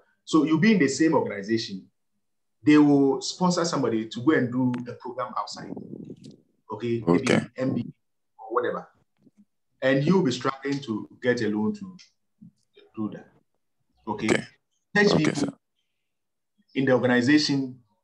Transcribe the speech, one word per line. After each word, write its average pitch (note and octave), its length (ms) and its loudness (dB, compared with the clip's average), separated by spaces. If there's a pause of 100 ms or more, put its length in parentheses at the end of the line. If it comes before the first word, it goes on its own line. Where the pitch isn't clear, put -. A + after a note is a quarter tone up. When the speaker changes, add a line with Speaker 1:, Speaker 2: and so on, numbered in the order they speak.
(240)
Speaker 1:
so D3+ 200 2
you'll D#3 140 2
be G#3 120 6
in G#3 80 6
the C#3+ 80 4
same D#3+ 280 2
organization. G#2 680 -2 (800)
They D3+ 160 6
will C#3 420 4
sponsor F3 440 0
somebody A2+ 420 -2
to - 140 -12
go D3+ 140 2
and B2 180 0
do B2+ 200 0 (160)
a A#2 60 -10
program B2 420 -10
outside. - 360 -10 (1000)
Okay? A#2 360 -4
Maybe - 240 2
Speaker 2:
Okay. - 140 0 (100)
Speaker 1:
M - 180 -4
B B2 60 -4
A - 640 -18
or - 120 -8
whatever. - 340 -4 (960)
And C#3 220 2
you'll F3+ 180 4
be C#3 80 0
struggling C#3 520 -4
to A2 260 -8 (120)
get A#2+ 220 0
a G#2 60 -2
loan G#2+ 260 -2
to - 220 -14 (1000)
do G#2+ 200 -6
that. - 120 -16 (800)
Okay? G#2+ 220 -6
Speaker 2:
Okay. - 160 0 (520)
Speaker 1:
Such G3+ 100 6
Speaker 2:
Okay, D#3+ 180 4
Speaker 1:
people D3 100 0
Speaker 2:
sir. - 180 -4 (1200)
Speaker 1:
in C3+ 80 0
the C3 80 4
organization, B2+ 880 2 (240)